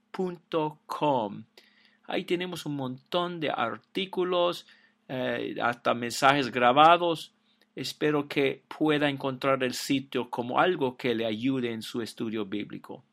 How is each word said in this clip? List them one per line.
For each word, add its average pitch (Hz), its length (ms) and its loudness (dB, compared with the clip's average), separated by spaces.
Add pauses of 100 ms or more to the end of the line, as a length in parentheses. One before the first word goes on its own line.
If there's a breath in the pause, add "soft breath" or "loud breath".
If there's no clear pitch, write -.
punto 170 800 -4
com. 113 560 0 (640 soft breath)
Ahí - 180 -4
tenemos 180 420 -4
un 147 100 -4
montón 165 640 -4
de 135 120 -2
artículos, 175 1120 -2 (420 soft breath)
eh, 123 540 -4
hasta 120 320 0
mensajes 120 580 2
grabados. 156 840 6 (400 soft breath)
Espero 147 520 -2
que 139 400 0
pueda 147 420 2
encontrar 135 540 0
el 123 120 -2
sitio 135 560 -2
como 127 280 0
algo 151 380 2
que 123 160 0
le 113 140 -2
ayude 120 440 -2
en 110 120 -8
su - 180 -6
estudio 110 440 -6
bíblico. 101 680 -10